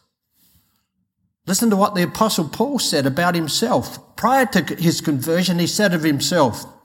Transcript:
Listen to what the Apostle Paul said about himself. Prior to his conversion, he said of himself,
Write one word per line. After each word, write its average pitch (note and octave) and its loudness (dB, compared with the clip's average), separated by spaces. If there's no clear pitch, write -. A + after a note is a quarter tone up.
Listen F#3+ 0
to G3+ 2
what G3 2
the F3+ 0
Apostle F3 0
Paul C4 -2
said - 0
about E3+ 0
himself. E3+ -4
Prior B3+ 2
to G3 -2
his E3 0
conversion, E3 0
he E3+ 0
said G3+ 0
of E3 0
himself, D3+ 0